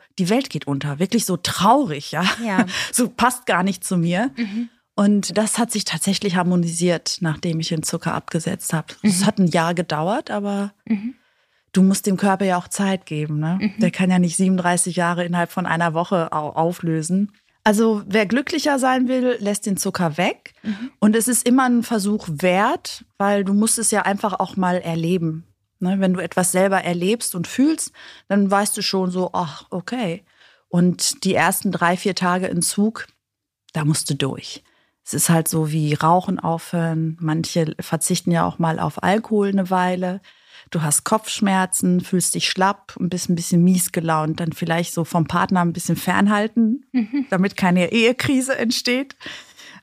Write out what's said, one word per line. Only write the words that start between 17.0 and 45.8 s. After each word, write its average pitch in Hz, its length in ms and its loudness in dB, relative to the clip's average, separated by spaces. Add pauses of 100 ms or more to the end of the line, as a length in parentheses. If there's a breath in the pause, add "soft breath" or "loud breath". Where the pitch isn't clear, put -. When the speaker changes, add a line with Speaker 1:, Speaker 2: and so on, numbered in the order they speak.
Speaker 1:
Also 214 420 4
wer 208 220 2
glücklicher 277 500 0
sein 254 300 2
will, 247 320 0
lässt 202 260 -2
den 196 120 0
Zucker 175 400 -2
weg. - 360 -4 (100)
Speaker 2:
Mhm. 220 360 -6
Speaker 1:
Und 214 160 4
es 226 140 0
ist - 180 0
immer 262 160 6
ein 240 180 4
Versuch 208 480 -2
wert, 190 760 0 (120)
weil 202 280 2
du 196 80 0
musst 214 260 2
es 220 100 -2
ja 202 140 2
einfach 202 300 -2
auch - 240 -4
mal 180 240 2
erleben. 165 640 -2 (340)
Ne? 185 200 0
Wenn 185 140 2
du 180 60 -2
etwas 180 320 0
selber 190 320 2
erlebst 180 520 -2
und 170 120 -4
fühlst, 302 440 0 (360 loud breath)
dann 196 240 2
weißt 202 260 2
du 208 60 -6
schon 185 280 0
so, 180 220 -2
ach, 175 380 -6
okay. 190 520 -6 (440 soft breath)
Und - 560 0
die 185 100 0
ersten 180 380 2
drei, 175 260 0
vier 190 180 -2
Tage 185 340 -2
Entzug, 202 580 -2 (640)
da 156 140 -4
musst 151 240 0
du 151 40 -2
durch. - 480 -6 (440)
Es - 80 -10
ist - 160 0
halt 165 200 4
so 156 220 -2
wie 151 220 0
Rauchen 180 460 2
aufhören. 165 800 -2
Manche 160 600 0
verzichten 175 520 -2
ja 170 140 2
auch 175 140 -2
mal 165 200 0
auf - 240 -4
Alkohol 202 460 2
eine 196 200 0
Weile. 185 520 0 (500 loud breath)
Du 170 100 -2
hast 147 220 0
Kopfschmerzen, 190 960 0
fühlst 180 360 -2
dich - 120 -2
schlapp 190 480 0
und 175 140 -4
bist 175 200 -4
ein 175 60 2
bisschen 170 300 2
mies 185 260 2
gelaunt. 160 480 -2
Dann 165 140 -4
vielleicht 170 400 -2
so 170 100 -2
vom 160 240 0
Partner 185 320 0
ein 170 140 2
bisschen 170 240 -2